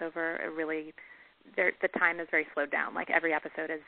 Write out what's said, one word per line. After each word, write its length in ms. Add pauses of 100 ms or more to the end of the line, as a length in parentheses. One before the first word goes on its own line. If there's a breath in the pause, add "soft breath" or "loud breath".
over 360
a 140
really, 440 (600 loud breath)
there, 160 (100)
the 60 (100)
time 220
is 100
very 240
slowed 160
down. 240
Like, 160
every 220
episode 380
is 180